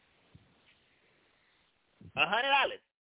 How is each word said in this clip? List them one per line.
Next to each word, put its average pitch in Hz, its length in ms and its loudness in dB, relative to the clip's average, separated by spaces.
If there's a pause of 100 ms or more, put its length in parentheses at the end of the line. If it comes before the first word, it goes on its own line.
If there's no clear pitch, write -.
(2250)
A 147 100 0
hundred 240 240 0
dollars 262 320 0 (220)